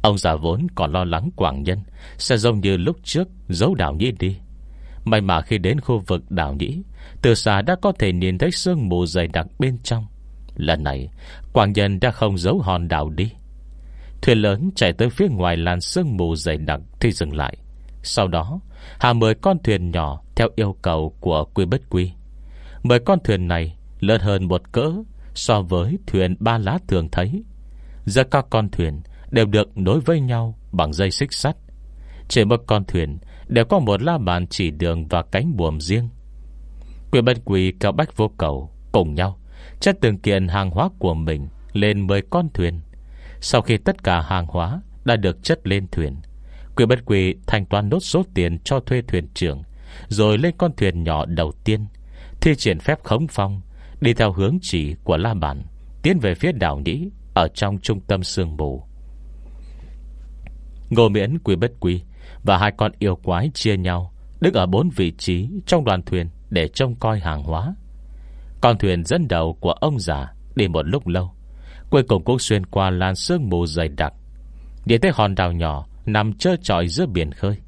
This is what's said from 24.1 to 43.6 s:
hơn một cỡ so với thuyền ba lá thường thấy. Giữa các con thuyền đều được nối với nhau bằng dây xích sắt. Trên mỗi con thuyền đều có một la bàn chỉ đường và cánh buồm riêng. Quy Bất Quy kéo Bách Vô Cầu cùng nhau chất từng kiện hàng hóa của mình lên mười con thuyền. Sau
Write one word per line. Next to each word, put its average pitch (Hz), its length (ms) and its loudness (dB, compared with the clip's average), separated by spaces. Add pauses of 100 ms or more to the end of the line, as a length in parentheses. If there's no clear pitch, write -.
hơn 95 260 2
một 87 240 0
cỡ 143 200 2 (420)
so 107 280 2
với 92 360 0 (100)
thuyền 92 320 2
ba 117 180 2
lá 107 200 0 (100)
thường 85 240 0
thấy. 127 320 0 (640)
Giữa 131 180 4
các 131 260 2
con 107 200 2
thuyền 78 320 -2 (280)
đều 113 160 4
được 104 320 2
nối 98 220 4
với 160 200 2
nhau 117 360 0 (160)
bằng 151 220 2
dây 92 180 2
xích - 220 -2
sắt. 147 220 -2 (720)
Trên 107 220 4
mỗi 120 80 6 (100)
con 104 180 2
thuyền 76 320 -2 (300)
đều 117 180 4
có 196 140 4
một 104 220 4
la 165 160 2
bàn 90 300 0
chỉ 85 240 0
đường 82 360 0
và 85 240 0
cánh 131 260 0
buồm 78 220 0
riêng. 107 300 0 (1040)
Quy 123 100 6
Bất 120 240 4
Quy 92 340 2
kéo 101 120 2
Bách 151 260 -2
Vô 110 200 2
Cầu 73 320 -2 (220)
cùng 80 240 2
nhau 92 240 -2 (400)
chất 196 220 2
từng 107 160 2
kiện 98 300 2
hàng 95 240 0
hóa 131 180 2 (100)
của 90 140 2
mình 80 340 -2 (260)
lên 104 340 2
mười 98 140 2
con 175 320 0
thuyền. 82 280 0 (600)
Sau 120 200 2